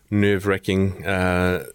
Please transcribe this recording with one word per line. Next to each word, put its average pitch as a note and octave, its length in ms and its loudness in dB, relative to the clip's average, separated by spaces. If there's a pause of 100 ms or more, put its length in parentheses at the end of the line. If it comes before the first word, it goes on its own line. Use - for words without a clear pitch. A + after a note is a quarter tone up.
nerve-wracking, G2 960 0
uh, F2+ 680 0